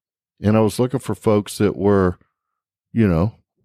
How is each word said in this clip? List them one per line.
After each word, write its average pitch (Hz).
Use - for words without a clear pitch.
And 107
I 110
was 107
looking 127
for 107
folks 104
that 104
were, 95
you 113
know, 90